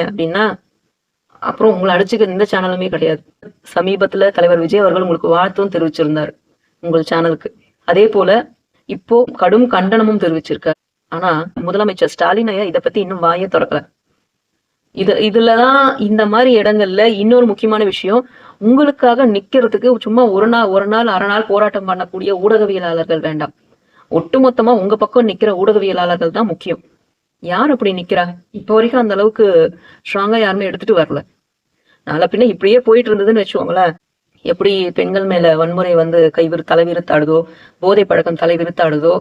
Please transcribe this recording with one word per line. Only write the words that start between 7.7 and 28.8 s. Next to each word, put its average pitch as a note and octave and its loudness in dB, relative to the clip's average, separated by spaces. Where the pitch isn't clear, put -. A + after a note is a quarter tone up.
அதே F#3+ 4
போல G3 0
இப்போ - -2
கடும் G#3 2
கண்டனமும் G#3+ 0
தெரிவிச்சிருக்காரு. D#3+ -4
ஆனா F3 -2
முதலமைச்சர் F#3 -2
ஸ்டாலின் G3+ 0
ஐயா G3+ -2
இதை E3+ -4
பத்தி - -4
இன்னும் F#3 -6
வாயே F3 0
திறக்கல. - -2
இது, F#3+ -2
இதுலதான் A3+ 2
இந்த G#3+ 0
மாதிரி A#3 2
இடங்கள்ல G#3 2
இன்னொரு A#3 4
முக்கியமான G#3+ 0
விஷயம், G3+ -2
உங்களுக்காக C4 2
நிக்கிறதுக்கு A3 0
சும்மா A3+ 0
ஒரு G3+ 2
நாள், A#3 0
ஒரு G3 0
நாள், A3 0
அரை G3+ -2
நாள் G#3+ -2
போராட்டம் G3+ 0
பண்ணக்கூடிய F#3 -4
ஊடகவியலாளர்கள் F3+ 0
வேண்டாம். D3+ -6
ஒட்டுமொத்தமா B3 2
உங்க G#3 0
பக்கம் A3 2
நிக்கிற G#3 0
ஊடகவியலாளர்கள் F3+ 0
தான் G#3 -2
முக்கியம். - -8
யார் G3 0
அப்படி G#3+ -2
நிக்கிறா? F3+ -2
இப்ப - -12
வரைக்கும் A#3 2